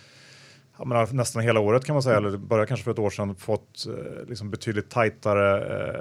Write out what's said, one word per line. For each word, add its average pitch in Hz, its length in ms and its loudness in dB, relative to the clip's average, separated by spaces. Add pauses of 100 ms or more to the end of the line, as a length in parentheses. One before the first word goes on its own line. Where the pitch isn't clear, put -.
(760)
jag - 100 -10
menar, 117 240 2
nästan 120 320 -2
hela 113 160 6
året 110 260 4
kan 151 100 -2
man 135 80 2
säga, 120 140 4
eller 101 200 0
börjar 107 280 2
kanske 110 180 -4
för 120 80 -2
ett 107 80 -2
år 104 100 2
sedan, 101 260 -4
fått, - 520 -6
eh, - 400 -10
liksom 104 240 -10
betydligt 104 380 -4
tajtare, 101 880 2 (240)